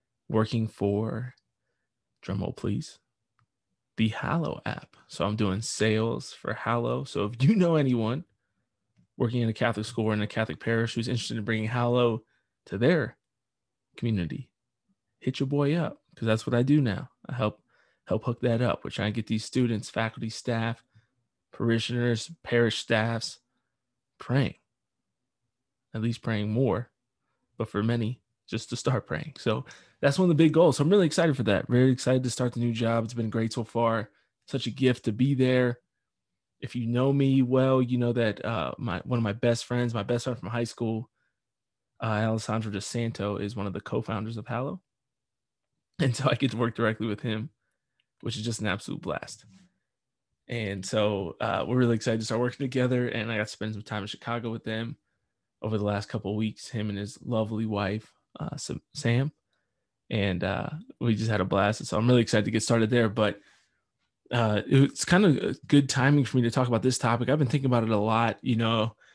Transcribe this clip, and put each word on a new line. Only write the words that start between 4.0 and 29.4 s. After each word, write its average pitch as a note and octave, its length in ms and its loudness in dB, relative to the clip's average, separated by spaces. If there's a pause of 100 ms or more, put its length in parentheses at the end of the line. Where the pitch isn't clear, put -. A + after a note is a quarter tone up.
Hallow - 560 -4
app. - 320 -10 (100)
So - 180 -4
I'm G#2+ 120 -2
doing G2+ 240 0
sales A2 720 -2
for - 200 -8
Hallow. A#2+ 520 -2
So - 200 -4
if A#2 160 -4
you F#3+ 140 6
know E3+ 220 4
anyone B2+ 480 0 (920)
working B2 240 0
in A#2 80 2
a A2+ 60 0
Catholic A2 320 0
school A2 220 -2
or A2 60 2
in G#2+ 80 0
a G#2 60 -2
Catholic - 320 -4
parish A#2 340 0
who's A#2 140 -2
interested A#2 300 -4
in G#2 80 -6
bringing A2 240 -2
Hallow A#2+ 540 2 (420)
to - 120 -8
their C3+ 380 2 (800)
community, G#2+ 540 -2 (720)
hit - 180 -4
your C3+ 80 0
boy C#3+ 280 0
up, - 260 -4 (140)
'cause A2+ 100 -6
that's A2+ 200 2
what B2+ 80 0
I A#2+ 100 4
do D3 180 4
now. A2+ 300 -2 (180)
I - 40 -6
help, G#2+ 300 -2 (440)
help - 180 -2
hook A#2+ 160 -4
that A#2 200 2
up. A#2 220 0
We're - 60 -8
trying G#2 240 -2
to - 20 -4
get A2+ 120 -4
these G#2+ 180 -2
students, A#2 440 0
faculty, A2+ 400 -4
staff, A2+ 540 -4 (680)
parishioners, A#2 760 0 (140)
parish A#2+ 360 2
staffs A2+ 600 -2 (760)
praying, B2+ 380 0 (1400)
at A2+ 80 -4
least A#2 200 -2
praying G#2+ 300 -2
more, A2+ 400 0 (680)
but A2 120 -6
for G#2 120 -2
many, A#2 400 -2 (260)
just - 220 -8
to A#2 60 -6
start B2+ 320 -2
praying. D#3 300 -8
So A#2+ 260 -2 (380)